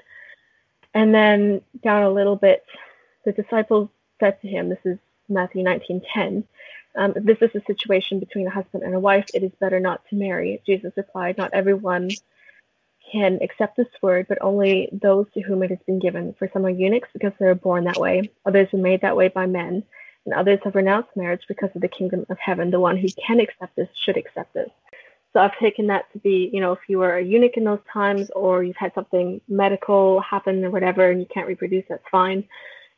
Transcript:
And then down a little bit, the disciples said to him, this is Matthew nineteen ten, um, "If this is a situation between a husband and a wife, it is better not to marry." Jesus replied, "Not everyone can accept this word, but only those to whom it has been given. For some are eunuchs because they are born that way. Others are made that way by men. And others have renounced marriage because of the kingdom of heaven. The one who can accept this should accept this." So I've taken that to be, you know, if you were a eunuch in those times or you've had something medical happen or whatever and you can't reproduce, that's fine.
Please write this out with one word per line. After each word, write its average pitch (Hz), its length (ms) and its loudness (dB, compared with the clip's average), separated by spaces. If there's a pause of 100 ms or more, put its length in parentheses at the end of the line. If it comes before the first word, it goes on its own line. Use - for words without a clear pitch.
(920)
And 214 220 4
then 208 480 4 (200)
down 208 200 2
a 196 80 2
little 202 260 2
bit, 196 280 4 (600)
the 202 80 -2
disciples 214 560 0 (300)
said 196 240 2
to 202 60 -10
him, 175 200 -4
this 185 160 -4
is 185 140 -4 (300)
Matthew 185 340 -2
nineteen 180 400 -2 (100)
ten, 202 320 -2 (520)
um, 196 200 0
"If 208 80 -6
this 214 160 -2
is 233 140 0
a 208 120 -8
situation 202 520 -4
between 190 280 -8
a 185 40 -8
husband 190 320 -10
and 185 120 -6
a 185 60 -2
wife, 202 320 2
it 190 100 -4
is 190 180 -4
better 185 200 0
not 180 300 -4
to 208 60 -4
marry." 190 500 -4
Jesus 190 300 -2
replied, 185 420 -6
"Not 185 160 -4
everyone 190 560 0 (1000)
can 190 320 2
accept - 340 -4
this 247 120 0 (140)
word, 185 260 2
but 190 140 -2
only 196 500 2
those 202 400 2
to 220 80 -6
whom 190 220 -2
it 185 80 -2
has 180 160 -6
been 190 120 0
given. 170 400 -4
For 196 140 -4
some 190 140 0
are 185 40 0
eunuchs 190 420 0
because 196 260 -4
they 196 80 2
are 185 80 6
born 180 300 0
that 175 120 -2
way. 185 340 0 (160)
Others 190 280 4
are 190 40 0
made 185 220 2
that - 160 0
way 185 120 4
by 185 180 -2
men. 180 360 -4 (440)
And - 80 -4
others 196 300 2
have 196 100 -4
renounced 196 420 0
marriage 175 320 -4
because 202 260 -6
of 180 60 -10
the 185 80 -2
kingdom 185 400 -6
of 185 100 -8
heaven. 180 320 -2
The 180 80 2
one 180 180 2
who 185 120 0 (180)
can 233 140 2
accept - 360 -4
this 185 180 -4
should - 220 -2
accept - 360 -10
this." - 180 -6 (600)
So 190 80 4
I've 196 180 2
taken 214 280 0
that 196 260 -4
to 208 60 -14
be, 190 340 0
you 196 80 -2
know, 180 120 0
if 185 160 -6
you 196 100 0
were 180 180 2
a 180 80 -2
eunuch 240 320 4
in 226 80 0
those 208 160 0 (120)
times 202 420 0
or 185 280 2
you've 180 140 -6
had 190 180 -6
something 185 540 -2
medical 196 720 2
happen 190 440 -2
or 180 60 -4
whatever 185 400 2
and 180 100 0
you 180 60 -6
can't - 220 -8
reproduce, 185 400 -4
that's - 220 -12
fine. 190 340 0 (540)